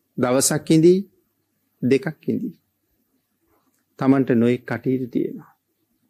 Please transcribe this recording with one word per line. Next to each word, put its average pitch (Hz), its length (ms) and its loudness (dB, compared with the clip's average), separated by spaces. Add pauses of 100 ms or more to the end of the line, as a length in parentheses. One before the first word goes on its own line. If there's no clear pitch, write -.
(180)
දවසක් 139 520 -2
ඉඳී, 170 300 6 (840)
දෙකක් 135 420 -2
ඉඳී. 107 300 -6 (1500)
තමන්ට 135 320 0
නොයෙක් 120 340 0
කටයුතු 127 420 -6
තියෙනවා. - 440 -8 (580)